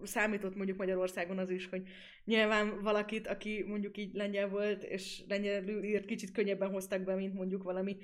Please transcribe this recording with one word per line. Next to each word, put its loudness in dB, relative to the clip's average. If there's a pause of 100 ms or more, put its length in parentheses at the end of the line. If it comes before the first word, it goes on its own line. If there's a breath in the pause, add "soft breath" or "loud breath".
számított 2
mondjuk 0
Magyarországon 0
az 0
is, -2
hogy -4 (420 loud breath)
nyilván 4
valakit, 2
aki -2
mondjuk -2
így -6
lengyel 0
volt, 0
és -6
lengyelül 0
írt, 2
kicsit -4
könnyebben 2
hoztak 0
be, 2
mint 0
mondjuk -2
valami 0